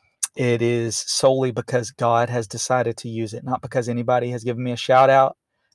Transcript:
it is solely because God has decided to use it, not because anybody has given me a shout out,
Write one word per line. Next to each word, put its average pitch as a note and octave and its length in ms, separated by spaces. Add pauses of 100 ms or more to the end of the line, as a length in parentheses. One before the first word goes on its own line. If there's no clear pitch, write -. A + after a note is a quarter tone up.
(380)
it A#2+ 240
is A#2 340
solely C3 560
because A#2+ 400
God A#2 380
has A#2 180
decided A#2 500
to A#2 120
use A2+ 240
it, - 100
not B2+ 180
because A#2+ 280
anybody A#2+ 400
has A#2+ 160
given B2 180
me B2 80
a A#2+ 60
shout C3+ 320
out, C3+ 260 (400)